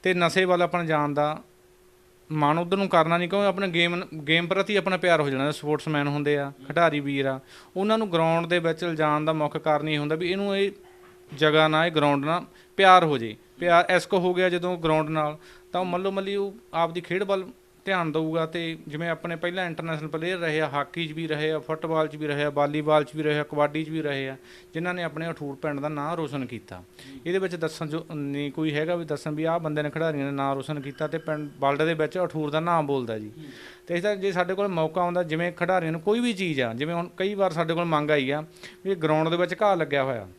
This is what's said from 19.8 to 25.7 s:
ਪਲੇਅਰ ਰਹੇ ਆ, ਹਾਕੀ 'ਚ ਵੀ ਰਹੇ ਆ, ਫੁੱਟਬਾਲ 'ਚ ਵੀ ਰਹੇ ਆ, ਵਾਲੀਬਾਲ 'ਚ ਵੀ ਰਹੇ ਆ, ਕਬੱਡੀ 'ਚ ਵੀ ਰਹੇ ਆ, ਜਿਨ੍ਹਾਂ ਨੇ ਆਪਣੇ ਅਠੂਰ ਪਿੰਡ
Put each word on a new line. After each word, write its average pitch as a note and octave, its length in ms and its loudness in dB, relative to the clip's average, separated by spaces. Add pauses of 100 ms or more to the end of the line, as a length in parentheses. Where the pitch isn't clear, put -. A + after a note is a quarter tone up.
ਪਲੇਅਰ E3 300 -4
ਰਹੇ D#3 240 0
ਆ, D3+ 80 0
ਹਾਕੀ C#3+ 380 -4
'ਚ D#3 40 -8
ਵੀ D#3+ 160 -6
ਰਹੇ D3+ 240 -2
ਆ, D#3 80 -2
ਫੁੱਟਬਾਲ D#3+ 480 -2
'ਚ D3 80 -10
ਵੀ D3+ 120 -6
ਰਹੇ D3 160 0
ਆ, C#3+ 60 0
ਵਾਲੀਬਾਲ D3 540 2
'ਚ D3+ 120 -10
ਵੀ D#3 80 -4
ਰਹੇ D3+ 160 2
ਆ, D3 40 -2
ਕਬੱਡੀ D3 400 0
'ਚ D3+ 60 -8
ਵੀ D#3+ 120 -4
ਰਹੇ C#3 280 -4
ਆ, C3 80 -10 (360)
ਜਿਨ੍ਹਾਂ F3 200 -4
ਨੇ F3+ 100 -4
ਆਪਣੇ D#3+ 260 -6
ਅਠੂਰ C#3+ 260 -8
ਪਿੰਡ C#3+ 240 -6